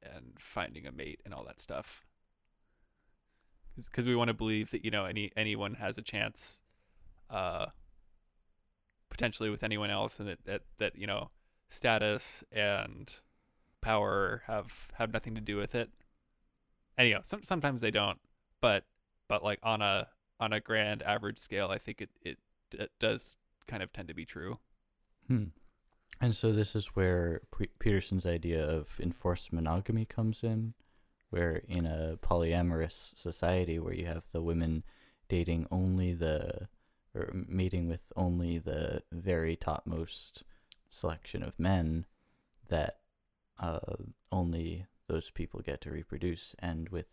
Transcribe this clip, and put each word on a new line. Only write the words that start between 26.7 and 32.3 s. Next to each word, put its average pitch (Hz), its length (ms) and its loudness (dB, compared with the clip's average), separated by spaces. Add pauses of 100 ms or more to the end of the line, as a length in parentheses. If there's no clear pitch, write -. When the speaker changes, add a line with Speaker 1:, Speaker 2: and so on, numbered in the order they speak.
Speaker 2:
is 107 200 -2
where 90 460 4 (160)
P-, 98 100 2 (120)
Peterson's 95 460 2
idea 85 380 2
of 78 240 0 (120)
enforced 87 520 0
monogamy 90 540 2
comes 110 380 -2
in, 113 300 0 (580)
where 85 360 2
in 85 180 0
a 80 360 -2
polyamorous 85 960 2